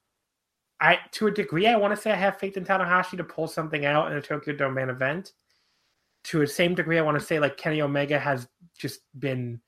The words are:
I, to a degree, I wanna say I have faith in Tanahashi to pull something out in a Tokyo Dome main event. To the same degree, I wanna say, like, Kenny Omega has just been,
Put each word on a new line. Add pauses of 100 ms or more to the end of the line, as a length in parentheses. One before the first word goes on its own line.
(800)
I, (140)
to
a
degree,
I
wanna
say
I
have
faith
in
Tanahashi
to
pull
something
out
in
a
Tokyo
Dome
main
event. (920)
To
the
same
degree,
I
wanna
say,
like,
Kenny
Omega
has (280)
just (180)
been,